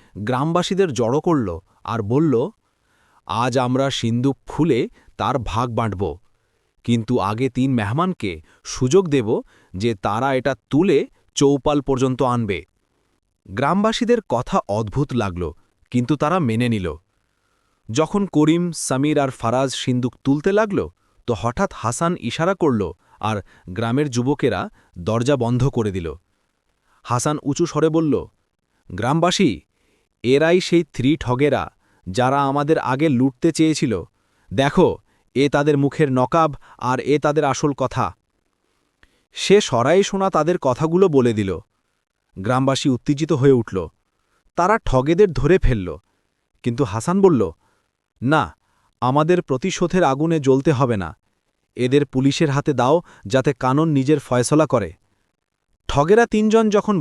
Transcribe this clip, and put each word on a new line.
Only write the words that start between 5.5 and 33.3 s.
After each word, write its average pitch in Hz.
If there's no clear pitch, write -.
বাঁটব, 107
কিন্তু 120
আগে 107
তিন 131
মেহমানকে 117
সুযোগ 147
দেব 131
যে 104
তারা 113
এটা 131
তুলে 156
চৌপাল 143
পর্যন্ত 127
আনবে।" 117
গ্রামবাসীদের 202
কথা 131
অদ্ভুত 113
লাগল, 95
কিন্তু 123
তারা 156
মেনে 120
নিল। 104
যখন 156
করিম, 156
সামির 143
আর 139
ফারাজ 127
সিন্দুক 123
তুলতে 147
লাগল, 202
তো 120
হঠাৎ 117
হাসান 170
ইশারা 165
করল 131
আর 107
গ্রামের 117
যুবকেরা 120
দরজা 117
বন্ধ 123
করে 107
দিল। 90
হাসান 143
উঁচু 143
স্বরে 151
বলল, 156
"গ্রামবাসী, 147
এরাই 156
সেই 170
থ্রি 127
ঠগেরা, 123
যারা 123
আমাদের 143
আগে 131
লুটতে 135